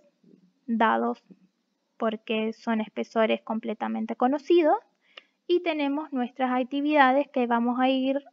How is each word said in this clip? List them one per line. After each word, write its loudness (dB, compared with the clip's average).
dados 0
porque -4
son -4
espesores -2
completamente -6
conocidos 2
y 0
tenemos -4
nuestras -4
actividades 2
que -2
vamos 0
a 2
ir 0